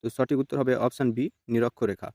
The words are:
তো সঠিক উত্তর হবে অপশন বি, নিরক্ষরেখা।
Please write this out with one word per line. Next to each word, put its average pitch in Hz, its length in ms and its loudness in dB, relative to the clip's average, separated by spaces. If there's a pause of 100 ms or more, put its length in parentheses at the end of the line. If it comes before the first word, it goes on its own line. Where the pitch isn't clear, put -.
তো - 20 -2 (100)
সঠিক 135 260 0
উত্তর 139 160 -4
হবে 131 140 2 (140)
অপশন 127 300 0
বি, 123 80 -2 (240)
নিরক্ষরেখা। 117 680 0